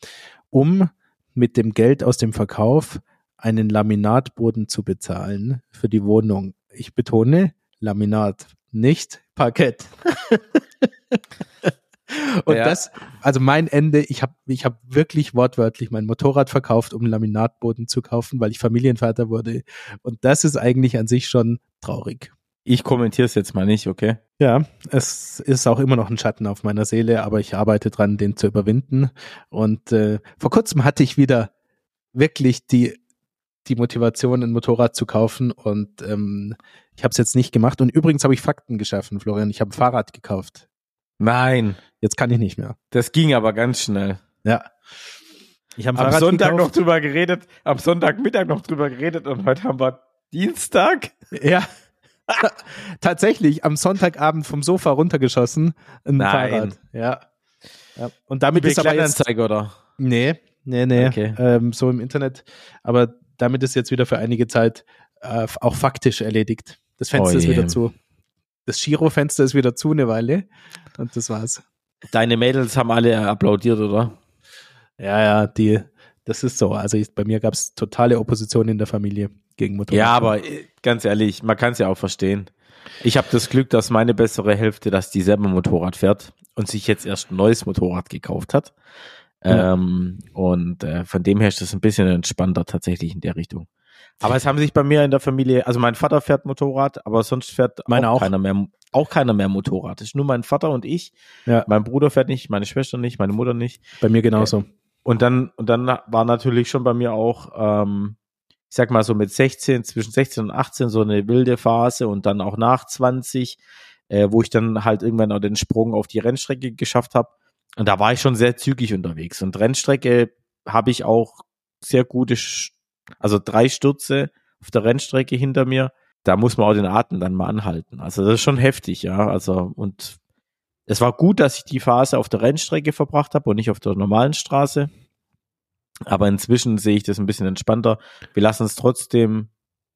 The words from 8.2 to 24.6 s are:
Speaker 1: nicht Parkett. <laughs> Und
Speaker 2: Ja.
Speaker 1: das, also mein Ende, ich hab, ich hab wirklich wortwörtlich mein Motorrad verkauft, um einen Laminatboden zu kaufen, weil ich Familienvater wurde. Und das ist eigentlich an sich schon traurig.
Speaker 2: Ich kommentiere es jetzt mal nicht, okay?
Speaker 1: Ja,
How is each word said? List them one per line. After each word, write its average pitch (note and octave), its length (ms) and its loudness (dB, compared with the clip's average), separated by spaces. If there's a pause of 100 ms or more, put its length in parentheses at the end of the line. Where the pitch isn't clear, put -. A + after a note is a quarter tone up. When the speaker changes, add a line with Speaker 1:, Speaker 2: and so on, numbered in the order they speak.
Speaker 1:
nicht A#2+ 500 -2 (140)
Parkett. A#2+ 500 0 (440)
<laughs> - 680 -2 (1500)
Und D#3 100 2
Speaker 2:
Ja. A2+ 80 0
Speaker 1:
das, D#3+ 280 -2 (300)
also C3+ 180 0
mein C#3+ 280 2
Ende, D3 340 2
ich C#3+ 200 -6
hab, C3 140 -6 (100)
ich B2+ 180 -6
hab A#2 220 -2
wirklich D3 480 -2
wortwörtlich A#2+ 580 0
mein A2 140 -4
Motorrad C3+ 440 0
verkauft, A#2 440 0
um A2+ 80 -8
einen A#2 100 0
Laminatboden A2 760 -2
zu - 140 -4
kaufen, A#2+ 380 -4
weil A2 120 0
ich - 80 -14
Familienvater A#2 680 0
wurde. A2+ 340 -6 (380)
Und A#2 220 -12
das C3+ 200 2
ist D3 120 0
eigentlich B2+ 420 2
an A2 100 -2
sich B2 200 0
schon A#2+ 320 0 (220)
traurig. - 500 -10 (320)
Speaker 2:
Ich B2 200 2
kommentiere A#2+ 420 0
es A2+ 100 -2
jetzt G2+ 180 -4
mal F#2+ 120 0
nicht, G#2 220 0
okay? G#2+ 300 -2 (220)
Speaker 1:
Ja, C#3 260 4 (240)